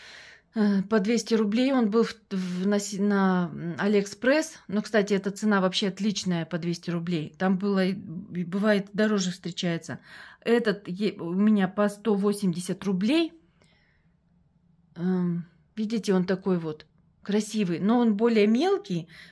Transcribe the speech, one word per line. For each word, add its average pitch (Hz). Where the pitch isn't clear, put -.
э, 202
по 214
двести 220
рублей. 220
Он 233
был 226
в, -
в, 185
на 202
си-, 202
на, 190
м, 156
Алиэкспресс. 214
Но, 202
кстати, 208
эта 196
цена 202
вообще 185
отличная 185
по 175
двести 170
рублей. 170
Там 190
было, 196
и, 190
и -
бывает, 202
дороже 202
встречается. 170
Этот -
е-, 185
у 170
меня 202
по 208
сто 208
восемьдесят 190
рублей. 220
Эм, 175
видите, 214
он 180
такой 185
вот 160
красивый. 208
Но 220
он 233
более 220
мелкий. 233